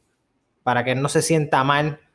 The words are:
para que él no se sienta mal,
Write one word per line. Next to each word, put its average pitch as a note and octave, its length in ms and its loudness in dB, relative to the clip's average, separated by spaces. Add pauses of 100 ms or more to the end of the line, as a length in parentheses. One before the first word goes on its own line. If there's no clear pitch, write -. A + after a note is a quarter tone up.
(600)
para A#2+ 220 0
que B2+ 80 -2
él C3 100 -2
no C#3+ 80 -2
se D#3+ 140 0
sienta D3+ 400 0
mal, D3 360 0 (160)